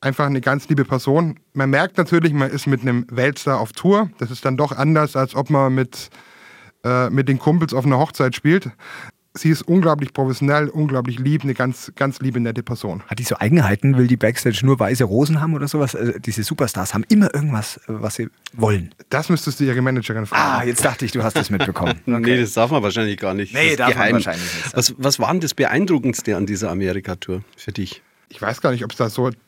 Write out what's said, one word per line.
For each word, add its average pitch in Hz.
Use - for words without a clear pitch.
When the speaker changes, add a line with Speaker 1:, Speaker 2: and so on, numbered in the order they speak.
Speaker 1:
Einfach 135
eine 139
ganz 135
liebe 139
Person. 143
Man 135
merkt 156
natürlich, 170
man 139
ist -
mit 135
einem 123
Weltstar 131
auf 110
Tour. 202
Das 120
ist 127
dann 131
doch 143
anders, 151
als 131
ob 131
man 135
mit, 131
äh, 127
mit 135
den 135
Kumpels 156
auf 127
einer 135
Hochzeit 135
spielt. 160
Sie -
ist 151
unglaublich 165
professionell, 143
unglaublich 135
lieb, 143
eine 139
ganz, 127
ganz 139
liebe, 127
nette 117
Person. 107
Speaker 2:
Hat -
die 123
so -
Eigenheiten? 127
Will 127
die 120
Backstage 110
nur 131
weiße 117
Rosen 143
haben 160
oder 143
sowas? 143
Also 117
diese 107
Superstars 107
haben 107
immer 208
irgendwas, 143
äh, -
was 110
sie 113
wollen. 104
Speaker 1:
Das 147
müsstest 151
du 147
ihre 127
Managerin 117
fragen. 143
Speaker 2:
Ah, 131
jetzt 120
dachte 135
ich, 110
du 120
hast 110
das 151
mitbekommen. 101
Speaker 3:
<laughs> -
Speaker 2:
Okay. 117
Speaker 3:
Nee, 123
das 113
darf 117
man 147
wahrscheinlich 104
gar 95
nicht. 101
Das 135
Speaker 2:
Nee, 160
Speaker 3:
ist 131
Speaker 2:
darf 120
man -
Speaker 3:
geheim. 104
Speaker 2:
wahrscheinlich 90
nicht -
sagen. -
Speaker 3:
Was, 123
was 139
war 117
denn 180
das 156
Beeindruckendste 131
an 98
dieser 98
Amerika-Tour 92
für -
dich? -
Speaker 1:
Ich -
weiß 107
gar 156
nicht, 117
ob's 104
da 117
so 127